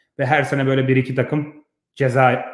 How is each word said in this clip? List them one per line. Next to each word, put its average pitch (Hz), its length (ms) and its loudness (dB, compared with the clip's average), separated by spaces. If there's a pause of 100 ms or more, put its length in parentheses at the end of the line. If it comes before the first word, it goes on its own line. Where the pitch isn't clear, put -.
(180)
Ve 139 80 -2
her 143 160 2
sene 135 240 -2
böyle 135 220 0
bir 131 80 2
iki 131 180 0
takım 147 500 -4 (300)
ceza 127 600 2